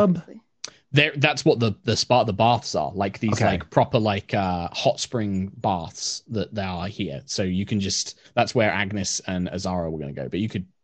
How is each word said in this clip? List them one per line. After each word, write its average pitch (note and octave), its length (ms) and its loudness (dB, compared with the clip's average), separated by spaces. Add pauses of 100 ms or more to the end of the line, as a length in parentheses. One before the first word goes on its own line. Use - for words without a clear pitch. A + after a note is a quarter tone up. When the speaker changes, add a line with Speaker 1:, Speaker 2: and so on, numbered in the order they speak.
Speaker 1:
tub? E3+ 140 2 (720)
Speaker 2:
there, D3 240 6
that's D3 260 4
what A#2 160 6
the, A2 240 2
the G#2+ 140 0
spa, B2 260 4
the G#2+ 100 0
baths A#2 420 2
are. D2+ 200 0
Like, G2 240 -2
these, G#2+ 140 0
Speaker 1:
Okay. A2 120 2
Speaker 2:
like, F#2+ 240 0
proper, B2+ 300 4
like, G#2 340 -2
uh, F2+ 380 -2
hot - 300 -2
spring G2 560 -4
baths F#2 720 -4
that G#2+ 260 -6
there G2 120 -4
are F2+ 200 -6
here. E2 380 -8
So - 180 -4
you F#2 220 0
can G#2 160 -2
just, - 360 -4 (180)
that's A2 200 2
where G#2+ 160 4
Agnes G2 560 -2
and F2+ 220 -2
Azara F2+ 420 -4
were D#2+ 80 -6
gonna C#2+ 140 -8
go, C2+ 160 -8
but F2 100 -4
you A2 80 -2
could F#2+ 180 -6 (180)